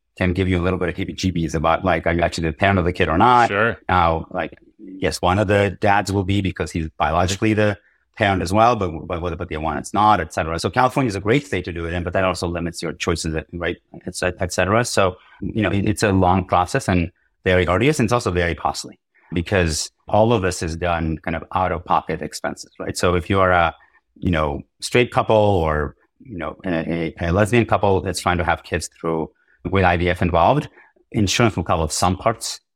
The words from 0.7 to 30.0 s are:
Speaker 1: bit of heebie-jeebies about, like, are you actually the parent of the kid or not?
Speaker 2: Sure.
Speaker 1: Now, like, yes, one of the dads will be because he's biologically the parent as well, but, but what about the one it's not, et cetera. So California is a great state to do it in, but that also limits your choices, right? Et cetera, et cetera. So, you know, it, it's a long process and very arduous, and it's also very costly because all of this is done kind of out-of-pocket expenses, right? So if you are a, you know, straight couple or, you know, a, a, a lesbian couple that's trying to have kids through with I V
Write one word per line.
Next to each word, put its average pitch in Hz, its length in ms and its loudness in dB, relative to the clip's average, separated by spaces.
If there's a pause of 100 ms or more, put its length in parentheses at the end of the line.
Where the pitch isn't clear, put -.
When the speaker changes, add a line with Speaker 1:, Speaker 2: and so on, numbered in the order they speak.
Speaker 1:
bit 87 100 -2
of 80 60 -6
heebie-jeebies 85 600 -4
about, 80 300 0
like, 85 220 0
are 85 60 2
you 85 80 0
actually 82 260 -2
the 78 60 -2
parent 98 260 2
of 82 60 0
the 92 80 0
kid 90 140 0
or 80 100 0
not? 120 300 6
Speaker 2:
Sure. 107 300 0 (100)
Speaker 1:
Now, 85 440 2
like, 80 220 -6 (260)
yes, 95 420 -6
one 90 180 2
of 104 80 2
the 101 340 2
dads 101 300 2
will 98 140 -2
be 98 160 0
because 92 300 -4
he's 80 260 -4
biologically 90 560 0
the 104 240 0 (400)
parent 98 240 2
as 87 100 -4
well, 113 240 4
but, 95 160 -2 (160)
but 85 140 -6
what 87 100 -4
about 80 160 -8
the 78 100 -8
one 76 200 -4
it's - 160 -10
not, 104 260 4
et 85 140 -6
cetera. 82 260 -2
So - 100 -2
California 127 380 2
is 98 80 -2
a 95 60 -6
great 117 260 2
state 90 180 -4
to 95 60 -8
do 85 140 -8
it 82 80 -6
in, 87 100 -4
but 87 80 -6
that 95 140 0
also 92 200 -2
limits 85 380 -6
your 82 80 -4
choices, 80 500 -4 (120)
right? 87 240 -6 (280)
Et 90 100 -10
cetera, 92 260 -2
et 92 100 -4
cetera. 98 320 2
So, 98 320 0 (240)
you 98 220 -4
know, 95 100 0
it, 98 160 0
it's 104 160 -2
a 107 80 4
long 92 340 4
process - 440 0
and 87 200 0 (360)
very 92 200 4
arduous, 92 320 2
and 123 80 2
it's 98 80 0
also 120 160 0
very 87 240 0
costly - 460 -8 (340)
because 85 560 0 (200)
all 110 240 4
of 107 80 2
this 92 200 -4
is 82 140 -6
done 82 440 -2
kind 82 180 -6
of 78 60 -10 (120)
out-of-pocket 85 680 -2
expenses, - 580 -10
right? 92 180 -8
So 90 180 2
if 85 140 -2
you 98 100 2
are 92 120 4
a, 85 220 2 (440)
you - 120 -4
know, 78 320 0 (200)
straight 123 300 2
couple 110 240 2
or, 80 600 2 (240)
you 107 180 -16
know, 78 280 -10
a, 82 560 -4
a, 85 80 -2
a - 20 0
lesbian 104 340 2
couple 98 360 2
that's 87 180 -6
trying 90 180 0
to 85 60 0
have 82 200 -2
kids - 260 -6 (100)
through 80 320 -4 (380)
with 95 140 2
I 87 120 4
V 87 140 0